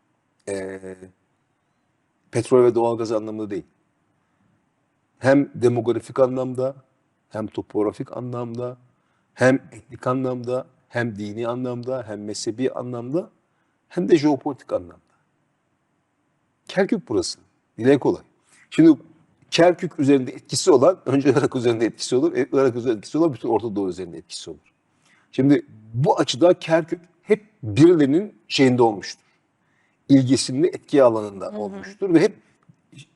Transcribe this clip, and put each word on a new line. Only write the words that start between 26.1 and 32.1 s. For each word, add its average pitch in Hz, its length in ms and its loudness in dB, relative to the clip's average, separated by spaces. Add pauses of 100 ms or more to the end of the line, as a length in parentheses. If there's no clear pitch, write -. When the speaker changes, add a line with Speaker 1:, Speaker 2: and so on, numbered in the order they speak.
Speaker 1:
açıdan 165 340 2
Kerkük 165 480 -2 (200)
hep 214 240 -2 (180)
birilerinin 151 720 4 (120)
şeyinde 123 360 4
olmuştur. 104 400 -2 (840)
İlgisinin 135 580 2
etki - 360 0
alanında 104 420 0
Speaker 2:
Hı 92 60 -10
hı. 104 60 -12
Speaker 1:
olmuştur 170 560 -6